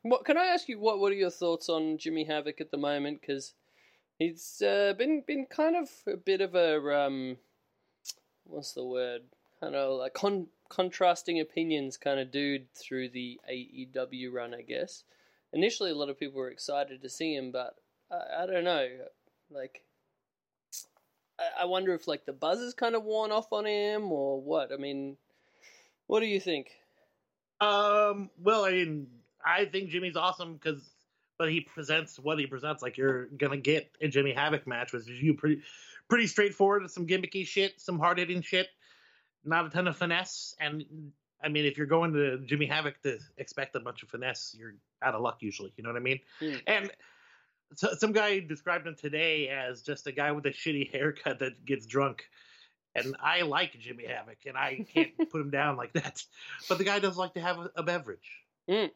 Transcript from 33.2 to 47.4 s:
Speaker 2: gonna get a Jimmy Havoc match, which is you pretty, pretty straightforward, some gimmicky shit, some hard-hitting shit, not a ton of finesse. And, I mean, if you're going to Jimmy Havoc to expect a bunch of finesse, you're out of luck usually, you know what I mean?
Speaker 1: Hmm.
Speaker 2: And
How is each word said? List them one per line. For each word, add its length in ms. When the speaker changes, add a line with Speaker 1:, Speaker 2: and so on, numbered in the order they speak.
Speaker 2:
gonna 300
get 320
a 60
Jimmy 260
Havoc 340
match, 260
which 160
is 120
you 120
pretty, 280
pretty 180
straightforward, 640
some 160
gimmicky 400
shit, 320
some 200
hard-hitting 420
shit, 260
not 200
a 40
ton 180
of 100
finesse. 640
And, 540
I 80
mean, 160
if 120
you're 100
going 260
to 260
Jimmy 260
Havoc 380
to 160
expect 380
a 40
bunch 240
of 60
finesse, 480
you're 180
out 120
of 80
luck 200
usually, 360
you 60
know 60
what 80
I 40
mean? 180
Speaker 1:
Hmm. 160
Speaker 2:
And 260